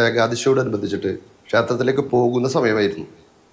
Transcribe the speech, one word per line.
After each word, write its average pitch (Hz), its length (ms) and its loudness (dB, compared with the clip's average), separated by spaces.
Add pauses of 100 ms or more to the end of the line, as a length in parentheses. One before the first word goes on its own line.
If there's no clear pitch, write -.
ഏകാദശിയോടനുബന്ധിച്ചിട്ട് 113 1120 0
ക്ഷേത്രത്തിലേക്ക് 123 800 -2
പോകുന്ന 123 480 0
സമയമായിരുന്നു. 107 580 0 (460)